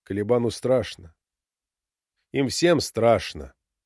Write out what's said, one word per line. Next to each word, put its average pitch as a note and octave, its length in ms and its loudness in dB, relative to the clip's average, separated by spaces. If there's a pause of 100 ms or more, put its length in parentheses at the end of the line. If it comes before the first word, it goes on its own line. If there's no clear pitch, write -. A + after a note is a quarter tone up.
Калибану A2 460 0
страшно. A#2+ 640 -4 (1200)
Им C3+ 160 0
всем D#3+ 320 2
страшно. G#2+ 720 0 (320)